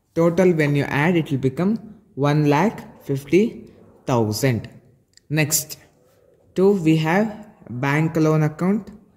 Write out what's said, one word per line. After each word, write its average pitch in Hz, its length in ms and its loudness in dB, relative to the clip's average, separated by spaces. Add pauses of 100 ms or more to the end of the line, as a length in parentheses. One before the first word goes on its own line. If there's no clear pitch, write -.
(140)
Total, 170 380 2
when 147 240 0
you 143 80 0
add, 160 320 0
it 156 140 -2
will 139 80 -2
become 170 580 -4 (180)
one 143 360 2
lakh 170 540 -2
fifty 165 680 -2 (340)
thousand. 117 640 0 (640)
Next, - 480 -2 (760)
two, 196 180 4 (100)
we 160 160 4
have 190 500 -2 (220)
bank 139 460 -2
loan 156 260 2
account. 175 480 -2 (260)